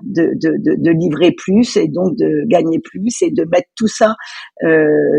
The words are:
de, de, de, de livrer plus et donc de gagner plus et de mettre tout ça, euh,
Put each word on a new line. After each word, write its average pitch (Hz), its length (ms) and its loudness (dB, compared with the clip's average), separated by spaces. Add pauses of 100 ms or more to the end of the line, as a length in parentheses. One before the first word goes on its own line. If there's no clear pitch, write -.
de, - 260 0 (100)
de, 156 160 0
de, 147 220 0
de 151 120 2
livrer 165 420 2
plus 220 440 0
et 160 120 0
donc 170 280 -2
de 151 300 -2
gagner 165 340 0
plus 202 400 -6
et 339 100 0
de - 140 -2
mettre 175 320 -2
tout 220 120 0
ça, 220 260 0 (500)
euh, 160 240 4 (300)